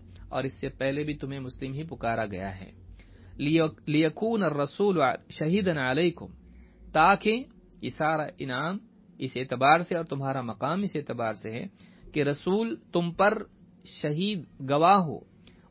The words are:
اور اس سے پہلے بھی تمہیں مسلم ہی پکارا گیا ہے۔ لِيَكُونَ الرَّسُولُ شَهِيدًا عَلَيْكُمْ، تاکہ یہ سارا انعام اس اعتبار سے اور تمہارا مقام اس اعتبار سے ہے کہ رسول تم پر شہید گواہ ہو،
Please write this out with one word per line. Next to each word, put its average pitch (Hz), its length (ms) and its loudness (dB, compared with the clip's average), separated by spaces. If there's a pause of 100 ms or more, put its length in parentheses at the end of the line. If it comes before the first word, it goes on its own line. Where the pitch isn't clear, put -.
(280)
اور 131 160 -4
اس 131 160 -8
سے 135 80 -4
پہلے 135 340 -4
بھی 151 120 -6
تمہیں 139 260 -8
مسلم 131 320 -10
ہی 143 100 -8
پکارا 117 440 -4
گیا 95 340 -8
ہے۔ 92 120 -16 (640)
لِيَكُونَ 160 1080 0
الرَّسُولُ 151 580 0 (280)
شَهِيدًا 160 600 0
عَلَيْكُمْ، 147 380 0 (640)
تاکہ 202 520 4 (380)
یہ 127 80 -4
سارا 156 360 0 (120)
انعام 139 400 -4 (400)
اس 131 180 -6
اعتبار 131 520 6
سے 190 60 -2
اور 165 100 -2
تمہارا 135 360 -4
مقام 127 420 -2
اس 202 120 -2
اعتبار 120 400 -4
سے 107 160 -10
ہے 113 160 -8 (460)
کہ 147 100 2
رسول 190 540 0 (160)
تم 170 200 0
پر 208 300 2 (420)
شہید 165 600 -2 (260)
گواہ 165 260 6
ہو، 151 240 0 (500)